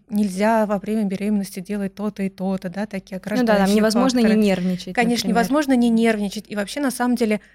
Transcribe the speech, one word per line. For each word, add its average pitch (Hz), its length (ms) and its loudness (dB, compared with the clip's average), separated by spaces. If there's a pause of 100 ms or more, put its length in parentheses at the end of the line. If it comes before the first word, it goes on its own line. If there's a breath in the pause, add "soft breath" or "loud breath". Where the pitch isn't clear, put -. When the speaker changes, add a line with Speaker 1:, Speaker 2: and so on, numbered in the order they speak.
Speaker 1:
нельзя 214 580 0
во 202 100 -2
время 214 280 -4
беременности 196 560 -4
делать 202 340 -6
то-то 208 280 -6
и 190 60 -2
то-то, 190 400 -6
да, 190 160 -6
такие 190 320 -10 (160)
Speaker 2:
Ну 254 100 2
да, 220 140 4
там 196 60 4
Speaker 1:
ограждающие 196 120 4
Speaker 2:
невозможно 233 460 2
Speaker 1:
факторы. 214 140 4
Speaker 2:
не - 0 -
нервничать, 185 580 0
Speaker 1:
Конечно, 233 360 0
Speaker 2:
например. 196 80 0
Speaker 1:
невозможно 269 380 2
не 240 140 4
нервничать. 220 600 0
И 214 60 -10
вообще, 208 260 -6
на 277 100 0
самом 247 240 0
деле, 214 240 0 (160 soft breath)